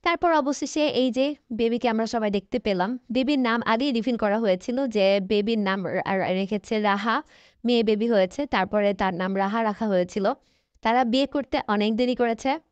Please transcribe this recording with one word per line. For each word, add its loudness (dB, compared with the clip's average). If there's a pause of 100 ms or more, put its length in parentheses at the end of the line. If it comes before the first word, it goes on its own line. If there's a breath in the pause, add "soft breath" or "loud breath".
তারপর 2
অবশেষে 0
এই 0
যে 0 (160)
বেবিকে 0
আমরা 0
সবাই -2
দেখতে -2
পেলাম। -2 (120)
বেবির 2
নাম 0
আগেই 0
রিভিল 0
করা 0
হয়েছিল 0
যে 2
বেবির 0
নাম -2
রা-, -2
রা-, 0
রেখেছে -2
রাহা, 0 (420 soft breath)
মেয়ে 4
বেবি 2
হয়েছে, 2
তারপরে 0
তার -2
নাম -2
রাহা 0
রাখা -2
হয়েছিল। 0 (480)
তারা 2
বিয়ে 2
করতে -4 (100)
অনেক 0
দেরি 0
করেছে -2 (120)